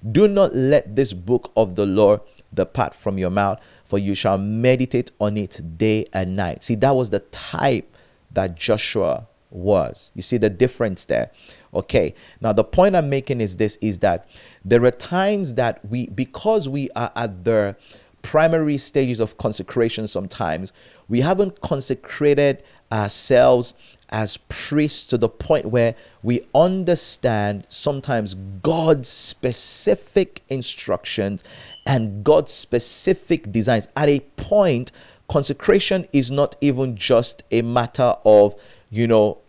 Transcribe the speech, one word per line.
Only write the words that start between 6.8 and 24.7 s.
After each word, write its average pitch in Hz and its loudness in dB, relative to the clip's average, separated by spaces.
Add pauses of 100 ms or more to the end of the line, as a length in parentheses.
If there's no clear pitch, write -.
was 123 -2
the 101 -2
type - -4 (380)
that 92 -2
Joshua 107 -2 (240)
was. 90 -2
You 92 -10
see 120 -2
the 107 4
difference 104 -2
there? 58 -2 (440)
Okay. 95 0 (260)
Now, 110 -2
the 107 2
point 190 4
I'm 151 0
making 135 -4
is 92 -4
this, 107 -2
is 104 -2
that 87 0 (380)
there 117 4
are 127 6
times 190 -2
that 117 -2
we, 117 -6
because 143 -2
we 135 -6
are 117 -6
at 101 -6
the 104 0 (460)
primary 156 2
stages 123 -2
of 107 -2
consecration 113 -4
sometimes, 92 -6 (360)
we 117 0
haven't 185 0
consecrated 143 0 (280)
ourselves 123 2 (340)
as 110 -4 (120)
priests - -2